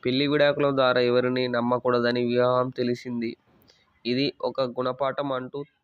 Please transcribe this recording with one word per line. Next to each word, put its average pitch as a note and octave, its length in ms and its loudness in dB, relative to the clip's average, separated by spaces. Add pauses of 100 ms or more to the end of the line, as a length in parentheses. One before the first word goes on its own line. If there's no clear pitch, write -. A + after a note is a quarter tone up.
పెళ్లి C3 240 0
విడాకుల C#3+ 440 2
ద్వారా B2+ 300 2
ఎవరిని B2 480 2
నమ్మకూడదని A#2+ 760 0
వివాహం B2 460 2
తెలిసింది. A#2+ 640 -4 (680)
ఇది B2+ 260 0 (100)
ఒక B2+ 180 -4
గుణపాఠం C3 720 -4
అంటూ C3 320 -8 (200)